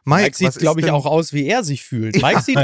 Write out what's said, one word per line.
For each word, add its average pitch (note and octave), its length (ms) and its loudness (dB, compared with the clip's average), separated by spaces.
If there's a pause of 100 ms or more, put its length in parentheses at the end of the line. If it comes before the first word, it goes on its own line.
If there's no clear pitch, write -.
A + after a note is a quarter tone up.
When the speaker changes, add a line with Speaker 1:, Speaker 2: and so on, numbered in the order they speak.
Speaker 1:
Mike D#3 200 2
Speaker 2:
Mike, - 140 -2
Speaker 1:
sieht, F#3 100 2
Speaker 2:
was C#3+ 80 -2
ist - 60 -10
Speaker 1:
glaub D#3+ 180 2
ich, E3 60 0
Speaker 2:
denn E3 80 0
Speaker 1:
auch D3 120 0
aus, D#3 280 0
wie C#3+ 140 -2
er A3+ 160 0
sich C#3+ 200 -6
fühlt. A2 320 -4
Speaker 2:
<laughs> C#3 60 2
Ja. C3 60 2
Speaker 1:
Mike E3 140 2
sieht C3+ 220 -2